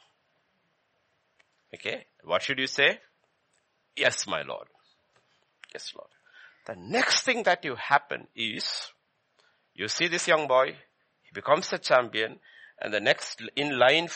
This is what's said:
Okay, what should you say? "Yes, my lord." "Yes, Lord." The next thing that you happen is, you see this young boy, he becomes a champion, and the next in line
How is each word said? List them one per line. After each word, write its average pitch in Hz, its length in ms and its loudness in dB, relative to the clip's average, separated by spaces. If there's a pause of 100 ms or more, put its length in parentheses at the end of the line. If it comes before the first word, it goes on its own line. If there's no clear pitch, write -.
(1800)
Okay, - 300 -8 (180)
what 82 200 0
should 135 160 -4
you 131 80 -2
say? 143 220 4 (1040)
"Yes, 131 320 0
my 82 140 -4 (120)
lord." 50 140 -14 (1040)
"Yes, - 220 -14
Lord." - 140 -20 (560)
The 110 100 -10
next 131 480 0
thing 233 200 0
that 175 220 2
you 131 100 -6
happen - 600 0
is, 113 320 -6 (1040)
you 101 140 -8
see 165 200 -2
this 170 200 -4
young 156 200 4
boy, 131 200 4 (560)
he - 100 -20
becomes 147 400 0
a 180 40 -2
champion, 117 600 0 (400)
and 104 140 -6
the 104 80 0
next - 400 -2 (140)
in 143 240 -2
line 151 360 6